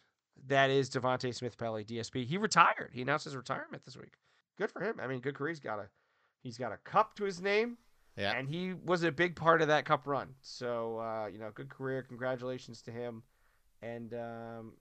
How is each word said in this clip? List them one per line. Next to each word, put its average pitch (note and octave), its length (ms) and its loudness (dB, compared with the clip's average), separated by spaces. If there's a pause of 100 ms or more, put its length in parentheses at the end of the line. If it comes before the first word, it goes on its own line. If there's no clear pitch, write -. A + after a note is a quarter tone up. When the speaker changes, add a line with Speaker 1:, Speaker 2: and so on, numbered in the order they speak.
(480)
Speaker 1:
that C3+ 220 8
is C3+ 200 6
Devontae B2+ 460 0
Smith-Pelly, A2+ 480 -4
D A2+ 160 -6
S A2 100 -4
P, B2+ 160 -2
he C#3+ 120 0
retired. - 560 0
He B2+ 80 -6
announced C#3 240 -2
his D3 100 -10
retirement F3+ 500 -8
this B2+ 120 -16
week. - 160 -18 (440)
Good F#3+ 140 -4
for - 100 -8
him. F#3 200 -4
I A#2 60 -4
mean, C3 120 -4
good C#3 160 -4
career. D3 140 -4
He's E3 100 -6
got G#2+ 200 -4
a, G2 80 -8 (540)
he's A#2 160 -10
got A#2+ 140 -2
a F#2+ 60 -6
cup - 380 2
to G#3 80 -4
his F#3+ 180 -2
name. A3 360 2 (400)
Speaker 2:
Yeah. G#2 140 2
Speaker 1:
And C3 180 0
he F3+ 240 -2
was E3+ 300 2
a E3 80 4
big E3 240 2
part D#3+ 260 6
of D#3 60 6
that D3 180 6
cup D3 220 2
run. C3 220 0 (120)
So, A#2 580 -2
uh, A2 320 -2
you F#2 60 -10
know, G#2+ 160 -8
good C#3 160 -10
career. C3 320 -2
Congratulations B2+ 800 -4
to - 80 -12
him. A#2 300 -6 (600)
And, A#2 320 -8
um, A#2 640 -8